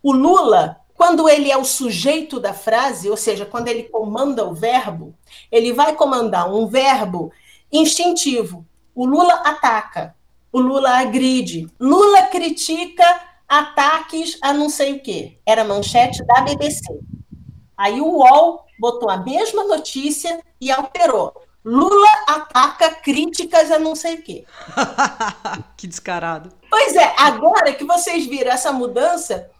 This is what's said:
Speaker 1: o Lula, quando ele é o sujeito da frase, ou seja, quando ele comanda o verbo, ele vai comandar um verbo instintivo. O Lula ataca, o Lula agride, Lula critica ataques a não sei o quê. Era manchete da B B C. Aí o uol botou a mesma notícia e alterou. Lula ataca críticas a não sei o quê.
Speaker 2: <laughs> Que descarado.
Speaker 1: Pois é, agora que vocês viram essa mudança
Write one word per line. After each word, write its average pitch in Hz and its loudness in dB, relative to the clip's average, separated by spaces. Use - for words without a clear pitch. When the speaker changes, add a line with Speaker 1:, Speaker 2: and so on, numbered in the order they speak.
Speaker 1:
o 277 0
Lula, 262 2
quando 330 4
ele 294 4
é 269 2
o 262 -2
sujeito 262 -4
da 196 -6
frase, 220 -2
ou 214 -2
seja, 208 -4
quando 233 -8
ele 226 -6
comanda 233 -4
o 175 -8
verbo, 185 -4
ele 233 2
vai 294 2
comandar 226 0
um 220 -2
verbo 214 0
instintivo. 285 -2
O 247 -4
Lula 339 4
ataca, 220 -2
o 254 -2
Lula 254 2
agride, 240 -2
Lula 381 6
critica 349 -2
ataques 311 -2
a 277 0
não 294 -2
sei 285 -4
o 277 -12
quê. - -12
Era 220 2
manchete 220 0
da 247 4
B 285 -4
B 294 -4
C. - -10
Aí 208 -2
o 311 -2
uol 294 6
botou 233 -2
a 190 -2
mesma 359 -4
notícia 330 -4
e 262 -6
alterou. 269 0
Lula 381 4
ataca 302 0
críticas 320 0
a 311 2
não 320 -2
sei 330 -8
o 320 -20
quê. - -16
Speaker 2:
<laughs> - -6
Que - -18
descarado. 165 -10
Speaker 1:
Pois 453 2
é, 330 4
agora 294 2
que 285 -10
vocês 339 -2
viram 277 -4
essa 285 -2
mudança 262 -4